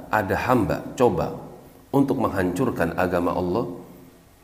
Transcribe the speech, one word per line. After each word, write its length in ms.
ada 240
hamba 320
coba 400
untuk 320
menghancurkan 760
agama 360
Allah 320